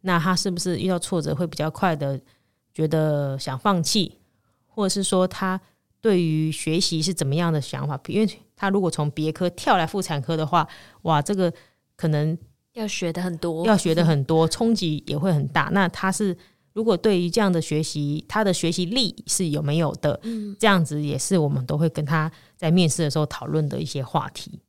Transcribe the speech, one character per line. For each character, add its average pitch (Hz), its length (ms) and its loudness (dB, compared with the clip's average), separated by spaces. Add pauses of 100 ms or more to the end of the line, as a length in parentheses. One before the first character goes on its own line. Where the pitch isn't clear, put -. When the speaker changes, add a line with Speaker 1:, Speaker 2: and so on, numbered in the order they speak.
Speaker 1:
那 185 160 2
他 180 180 2
是 190 140 0
不 175 100 -4
是 170 200 -2
遇 185 80 0
到 180 100 2
挫 170 240 -2
折 151 140 -2
会 175 100 -2
比 151 100 -8
较 151 140 -2
快 170 260 0
的 139 240 -4 (540)
觉 156 140 0
得 147 500 0
想 135 220 -8
放 190 240 2
弃， - 340 -2 (480)
或 208 200 -4
者 185 40 0
是 196 140 -2
说 185 240 2
他 185 340 -4 (400)
对 190 220 4
于 156 280 0
学 156 280 -2
习 156 240 0
是 180 100 -2
怎 151 140 -2
么 139 80 0
样 170 180 0
的 147 80 0
想 135 260 -6
法？ 139 200 -6
因 - 120 -2
为 214 200 0 (160)
他 196 160 -2
如 196 100 2
果 175 80 2
从 147 220 -2
别 156 200 -2
科 180 200 -2
跳 208 260 2
来 165 80 2
妇 190 160 -4
产 147 180 -4
科 165 160 -2
的 160 80 0
话， 156 240 2 (360)
哇， 156 180 2
这 202 140 -2
个 180 180 0 (420)
可 - 120 -2
能 156 280 0 (380)
Speaker 2:
要 220 140 -8
学 175 260 -4
得 170 80 -4
很 175 160 -4
多。 165 300 -4
Speaker 1:
要 214 100 6
学 165 160 2
得 170 100 4
很 151 200 4
多， 160 240 4
冲 226 260 2
击 156 320 -2
也 147 100 -4
会 170 160 0
很 143 180 0
大。 151 220 2
那 190 180 2
他 190 220 -2
是， 185 240 -2 (380)
如 220 120 -4
果 214 100 4
对 185 240 2
于 175 100 0
这 220 120 0
样 196 100 4
的 170 80 2
学 156 220 -2
习， 147 460 -4
他 214 160 -2
的 196 100 2
学 165 180 0
习 180 140 0
力 226 420 -2
是 175 220 0
有 147 120 -2
没 147 180 0
有 156 160 2
的？ 147 280 -2
Speaker 2:
嗯。 214 360 -8
Speaker 1:
这 220 80 4
样 190 180 6
子 151 160 -4
也 143 160 -4
是 185 200 0
我 151 120 2
们 135 160 -2
都 151 120 -2
会 160 120 2
跟 151 160 -4
他 156 260 0 (240)
在 160 140 -2
面 175 180 6
试 160 140 0
的 151 80 2
时 139 80 -2
候 151 80 2
讨 - 220 -10
论 151 200 0
的 131 120 -4
一 - 40 -4
些 135 200 -6
话 - 260 -4
题。 - 380 -16